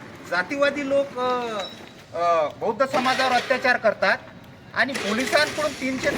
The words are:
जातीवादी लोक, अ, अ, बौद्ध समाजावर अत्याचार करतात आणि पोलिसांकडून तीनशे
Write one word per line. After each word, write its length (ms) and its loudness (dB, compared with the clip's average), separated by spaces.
जातीवादी 580 0
लोक, 300 0
अ, 400 -2
अ, 340 2
बौद्ध 280 2
समाजावर 460 2
अत्याचार 440 2
करतात 420 2
आणि 180 0
पोलिसांकडून 800 0
तीनशे 460 -2